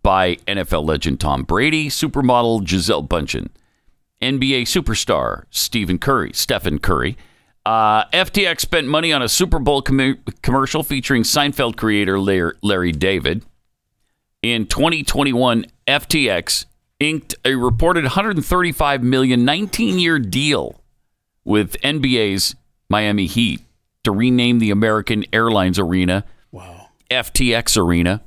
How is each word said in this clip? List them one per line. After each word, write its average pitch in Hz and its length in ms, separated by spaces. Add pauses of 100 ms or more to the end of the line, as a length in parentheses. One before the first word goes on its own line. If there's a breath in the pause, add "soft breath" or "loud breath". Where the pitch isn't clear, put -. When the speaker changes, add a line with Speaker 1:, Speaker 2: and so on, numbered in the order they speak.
Speaker 1:
by 92 360 (100)
N 98 100
F 90 160
L 78 100
legend 76 360
Tom 69 240
Brady, 147 460
supermodel 120 760
Gisele 85 400
Bündchen, 71 460 (720)
N 131 180
B 135 160
A 123 100
superstar 82 840
Stephen 92 480
Curry, 127 340
Stephen 87 460
Curry. 78 360 (500 soft breath)
Uh, 110 480
F 180 180
T 196 160
X 165 160
spent 156 240
money 156 260
on 139 80
a 123 80
Super - 300
Bowl 139 240
commer-, 135 340 (240)
commercial 135 420
featuring 127 400
Seinfeld 139 520
creator 104 440
Lar-, 95 440
Larry 90 300
David. 87 520 (960)
In 113 240
twenty 156 380
twenty-one, 123 600 (200)
F 143 220
T 139 220
X - 360 (340)
inked 151 340 (120)
a 131 100
reported 131 520
hundred 190 360
thirty-five 156 600
million 127 420
nineteen-year 180 720
deal 120 640 (640)
with 104 380
N 147 160
B 127 180
A's 98 380 (340)
Miami 104 380
Heat 110 340 (420)
to 110 80
rename 120 480
the 110 120
American 107 600
Airlines 104 480
Arena 90 460 (260 soft breath)
Speaker 2:
Wow. - 360 (240)
Speaker 1:
F 127 220
T 123 200
X 113 240
Arena. 87 500